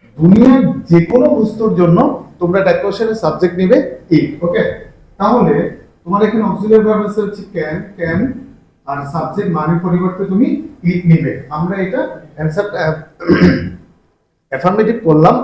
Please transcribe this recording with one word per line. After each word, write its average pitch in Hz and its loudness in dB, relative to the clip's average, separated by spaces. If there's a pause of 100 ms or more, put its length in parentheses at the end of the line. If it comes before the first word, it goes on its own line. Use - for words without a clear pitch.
(200)
দুনিয়ার 240 6 (280)
যে 170 6 (140)
কোনো 254 4 (120)
বস্তুর 220 -2
জন্য 175 4 (420)
তোমরা 175 0
একটা 185 2
কোশ্চেনের 220 -4
সাবজেক্ট 175 -2
নিবে 196 4 (380)
it। - 2 (160)
ওকে, 175 0 (580)
তাহলে 214 2 (500)
তোমার 190 -2
এখানে 220 0
অক্সিলারি 214 2
ভার্ব 208 0
আছে 214 -6
হচ্ছে - -10 (120)
can, 156 -6 (220)
can, 170 -4 (680)
আর 139 -6 (140)
সাবজেক্ট 170 -6
মানির 160 -2
পরিবর্তে 180 -2 (100)
তুমি 208 2 (440)
it 180 -2
নিবে। 135 2 (240)
আমরা 180 -4 (100)
এটা - -4 (360)
অ্যানসার, 160 -4 (100)
আহ, 160 -2 (760)
<clears throat> - -20
অ্যাফার্মেটিভ 208 0 (120)
করলাম, 160 4